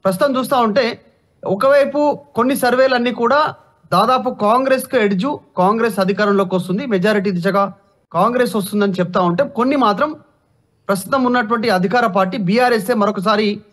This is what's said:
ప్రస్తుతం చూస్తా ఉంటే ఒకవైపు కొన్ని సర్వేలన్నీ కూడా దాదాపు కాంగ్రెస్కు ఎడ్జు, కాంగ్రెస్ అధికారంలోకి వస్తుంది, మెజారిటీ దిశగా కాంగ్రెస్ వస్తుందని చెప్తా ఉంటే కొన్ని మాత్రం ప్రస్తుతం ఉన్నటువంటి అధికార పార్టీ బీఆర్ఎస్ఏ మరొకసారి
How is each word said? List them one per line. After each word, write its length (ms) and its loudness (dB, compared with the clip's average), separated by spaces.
ప్రస్తుతం 320 0
చూస్తా 220 0
ఉంటే 460 0
ఒకవైపు 760 2
కొన్ని 200 0
సర్వేలన్నీ 560 0
కూడా 440 0
దాదాపు 360 2
కాంగ్రెస్కు 680 0
ఎడ్జు, 420 0
కాంగ్రెస్ 420 0
అధికారంలోకి 560 0
వస్తుంది, 300 -2
మెజారిటీ 460 0
దిశగా 420 -2
కాంగ్రెస్ 440 0
వస్తుందని 360 -2
చెప్తా 300 -2
ఉంటే 220 0
కొన్ని 320 -2
మాత్రం 400 0
ప్రస్తుతం 360 -2
ఉన్నటువంటి 460 0
అధికార 380 2
పార్టీ 300 -2
బీఆర్ఎస్ఏ 560 0
మరొకసారి 680 0